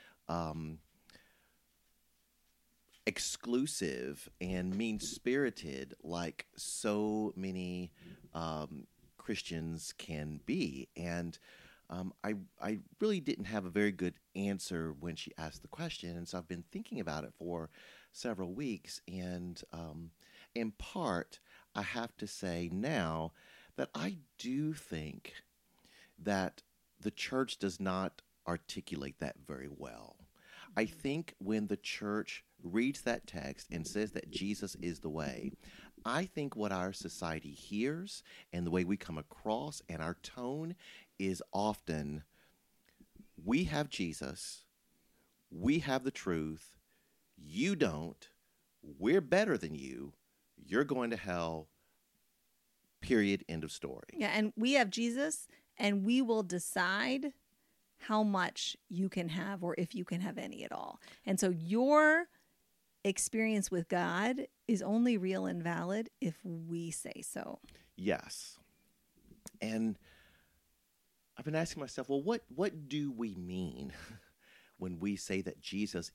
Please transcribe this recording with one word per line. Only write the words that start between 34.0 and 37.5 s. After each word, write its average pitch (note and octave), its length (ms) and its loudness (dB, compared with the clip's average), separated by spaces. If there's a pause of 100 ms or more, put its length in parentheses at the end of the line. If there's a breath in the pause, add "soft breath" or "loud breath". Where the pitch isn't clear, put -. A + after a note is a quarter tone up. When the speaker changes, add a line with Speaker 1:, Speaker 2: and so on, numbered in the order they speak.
Speaker 1:
that - 180 -6
Jesus G2+ 500 -2
is E2+ 200 -4
the D#2+ 100 -4
way, C2+ 420 -2 (520 loud breath)
I C#3 200 0
think D3 320 -4
what G#2+ 160 2
our F#2+ 200 0
society D#2+ 600 -4